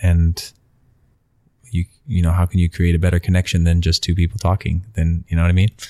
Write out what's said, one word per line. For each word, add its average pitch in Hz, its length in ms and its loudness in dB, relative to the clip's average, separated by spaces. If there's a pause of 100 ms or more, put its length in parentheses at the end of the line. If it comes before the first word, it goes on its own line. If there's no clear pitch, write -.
and 82 500 0 (1160)
you, 87 140 -2 (220)
you 90 160 -2
know, 82 100 2
how 87 140 2
can 92 120 0
you 87 100 2
create 85 260 0
a 82 40 0
better 87 220 0
connection 90 440 0
than 85 180 2
just - 200 -2
two 87 120 -2
people 87 240 -2
talking? 90 460 -2 (100)
Then, 82 340 -2
you 85 80 -2
know 82 60 2
what 87 80 2
I - 20 2
mean? 92 160 2 (220)